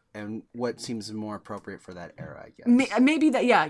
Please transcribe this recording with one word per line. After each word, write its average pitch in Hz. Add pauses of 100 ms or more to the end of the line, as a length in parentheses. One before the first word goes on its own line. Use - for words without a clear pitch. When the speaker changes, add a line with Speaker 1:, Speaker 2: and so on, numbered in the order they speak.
(140)
Speaker 1:
and 107 (100)
what 120
seems 110
more 107
appropriate 98
for 95
that 120
era, -
I -
guess. -
Speaker 2:
May-, 240
maybe 302
that, 240
yeah, 190